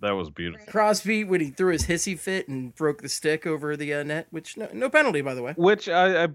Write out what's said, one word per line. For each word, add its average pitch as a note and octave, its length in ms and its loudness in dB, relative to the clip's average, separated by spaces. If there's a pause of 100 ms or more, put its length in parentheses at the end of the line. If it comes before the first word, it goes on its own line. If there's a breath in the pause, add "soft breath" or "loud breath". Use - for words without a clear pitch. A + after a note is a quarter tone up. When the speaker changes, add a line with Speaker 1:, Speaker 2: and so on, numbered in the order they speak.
Speaker 1:
that G2+ 100 0
was F2+ 180 -2
beautiful. E2+ 380 -10
Speaker 2:
Crosby, G#3+ 580 0
when F3+ 160 2
he D3 80 -4
threw F#3 240 0
his - 140 -2
hissy E3+ 300 -2
fit F#3+ 300 -6
and C3 280 -8
broke D3+ 260 -2
the C#3 80 -8
stick D#3 380 -2
over D3+ 280 -4
the, D3 200 -4
uh, D3 80 -2
net, D3+ 260 -6
which, - 260 -12
no, G#3+ 160 -10
no A#3+ 180 -4
penalty, C4+ 320 4
by C3+ 120 -2
the B2+ 80 -6
way. B2+ 160 -6
Speaker 1:
Which, G3 320 4
I, F3+ 360 4
I, - 100 4